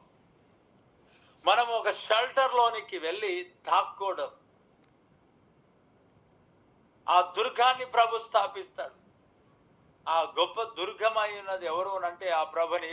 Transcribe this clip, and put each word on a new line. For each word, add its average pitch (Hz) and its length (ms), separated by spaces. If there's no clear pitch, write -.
మనం 226 180
ఒక 208 120
షెల్టర్ 254 540
లోనికి 226 380
వెళ్ళి 196 260
దాక్కోవడం. 175 640
ఆ 170 120
దుర్గాన్ని 254 500
ప్రభు 226 320
స్థాపిస్తాడు. 196 680
ఆ - 20
గొప్ప 175 180
దుర్గం 202 440
అయి 208 200
ఉన్నది 190 300
ఎవరు 185 260
అని 180 120
అంటే 180 160
ఆ - 20
ప్రభుని 165 380